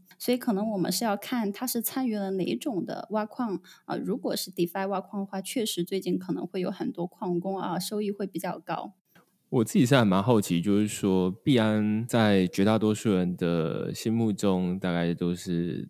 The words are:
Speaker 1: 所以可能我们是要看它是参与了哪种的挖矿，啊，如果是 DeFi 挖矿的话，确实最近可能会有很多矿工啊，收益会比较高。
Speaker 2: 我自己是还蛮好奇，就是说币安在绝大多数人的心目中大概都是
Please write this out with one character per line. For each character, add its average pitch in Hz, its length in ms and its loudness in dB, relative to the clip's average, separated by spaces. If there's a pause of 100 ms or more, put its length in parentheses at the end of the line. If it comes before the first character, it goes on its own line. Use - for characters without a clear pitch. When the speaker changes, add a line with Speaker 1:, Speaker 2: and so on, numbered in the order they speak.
(180)
Speaker 1:
所 - 160 0
以 254 40 0
可 240 160 0
能 214 160 0
我 202 80 -2
们 185 120 2
是 185 140 0
要 208 100 2
看 208 380 -2
它 254 140 -6
是 240 160 -2
参 262 260 -2
与 214 80 -2
了 196 140 -2
哪 190 260 -2
种 240 300 -4
的 - 240 -8
挖 214 160 -2
矿， 214 340 -4 (240)
啊， - 120 -6
如 180 200 -4
果 - 180 -4
是 - 160 -6
DeFi 185 380 -2
挖 202 100 -2
矿 208 220 -8
的 196 60 -6
话， 196 160 -6
确 226 240 -4
实 175 180 -2
最 190 160 -4
近 180 180 -2
可 185 140 -6
能 185 140 -4
会 190 160 -4
有 185 80 -2
很 - 200 -6
多 175 160 -6
矿 175 320 -4
工 190 200 -4
啊， 170 200 -4
收 208 220 -4
益 208 100 -2
会 208 160 -6
比 190 120 -8
较 175 200 -6
高。 175 360 -8 (560)
Speaker 2:
我 131 120 4
自 113 160 0
己 135 60 8
是 123 100 4
还 127 120 8
蛮 95 160 4
好 113 180 4
奇， 87 220 2
就 101 180 4
是 107 80 2
说 95 420 2
币 123 280 2
安 107 480 2
在 104 400 4
绝 98 180 0
大 110 140 4
多 107 160 2
数 104 180 0
人 90 240 2
的 85 560 0
心 - 180 -4
目 113 220 2
中 92 460 2
大 92 120 -2
概 85 220 0
都 87 220 0
是 87 540 -4